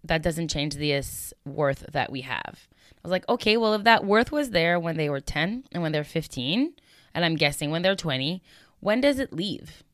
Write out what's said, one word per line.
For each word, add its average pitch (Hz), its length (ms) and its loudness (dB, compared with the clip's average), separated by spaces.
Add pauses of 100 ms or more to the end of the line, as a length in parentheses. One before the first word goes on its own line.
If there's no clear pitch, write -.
that 160 180 0
doesn't 165 280 -2
change 147 260 -2
the 147 160 0
is-, - 420 -4 (120)
worth 143 480 -2
that 139 180 0
we 135 100 -8
have." - 460 -8 (300)
I - 100 -14
was 175 40 -2
like, 185 180 -2
"Okay, 226 260 4
well, 220 200 4
if 208 100 -2
that 226 180 6
worth 214 300 4
was 294 160 0
there 175 280 2
when 165 200 -2
they 151 120 0
were 139 120 -2
ten 196 500 -4
and 175 100 -4
when 160 120 -2
they're 147 100 0
fifteen, 165 680 -2 (400)
and 170 100 -2
I'm 165 120 0
guessing 147 360 0
when 165 100 -2
they're 190 140 4
twenty, 156 480 -4 (380)
when 214 180 2
does 277 200 4
it 269 120 -4
leave? - 520 -8 (100)